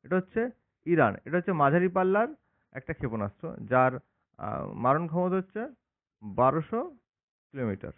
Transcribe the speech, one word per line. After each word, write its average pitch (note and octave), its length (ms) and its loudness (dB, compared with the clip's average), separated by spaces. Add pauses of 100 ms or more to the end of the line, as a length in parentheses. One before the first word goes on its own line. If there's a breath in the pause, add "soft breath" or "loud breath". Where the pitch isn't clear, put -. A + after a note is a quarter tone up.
এটা D3+ 120 -2
হচ্ছে A3+ 360 -2 (340)
ইরান। C#3+ 300 4 (100)
এটা D#3+ 120 -2
হচ্ছে F3+ 140 -2
মাঝারি D#3+ 360 4
পাল্লার F#3+ 400 2 (440)
একটা C3+ 220 -10
ক্ষেপণাস্ত্র, A2+ 640 -6
যার, B2+ 420 2 (380)
আহ, - 360 -8
মারণ C#3+ 340 0
ক্ষমতা F3+ 280 -2
হচ্ছে G#3 320 -6 (540)
বারোশো D#3 760 0 (540)
কিলোমিটার G#2+ 460 -6